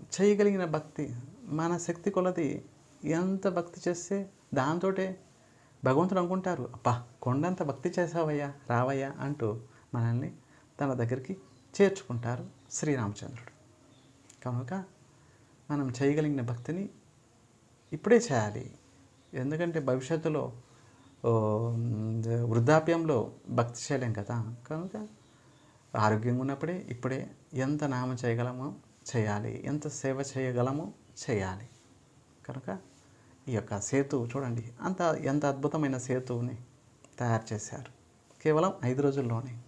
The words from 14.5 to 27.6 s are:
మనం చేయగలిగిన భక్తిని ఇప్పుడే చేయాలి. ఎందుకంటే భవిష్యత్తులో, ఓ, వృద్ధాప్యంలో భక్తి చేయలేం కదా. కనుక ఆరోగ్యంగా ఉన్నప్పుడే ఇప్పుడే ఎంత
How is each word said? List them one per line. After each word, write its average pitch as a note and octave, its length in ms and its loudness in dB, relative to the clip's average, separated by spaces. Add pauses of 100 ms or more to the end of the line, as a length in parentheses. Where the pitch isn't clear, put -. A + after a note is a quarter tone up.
మనం C#3+ 200 0 (120)
చేయగలిగిన D3 380 4
భక్తిని D3 480 -4 (1040)
ఇప్పుడే G#3 240 6
చేయాలి. A2+ 640 0 (560)
ఎందుకంటే D#3 460 -2
భవిష్యత్తులో, C3+ 720 0 (720)
ఓ, A#2+ 60 4 (1120)
వృద్ధాప్యంలో D3+ 880 4 (160)
భక్తి A#2+ 440 0
చేయలేం B2 200 0
కదా. A2+ 440 -4 (140)
కనుక F#3+ 380 -6 (880)
ఆరోగ్యంగా A2 440 4
ఉన్నప్పుడే C#3 480 -4
ఇప్పుడే C3 420 -4 (240)
ఎంత C#3+ 300 0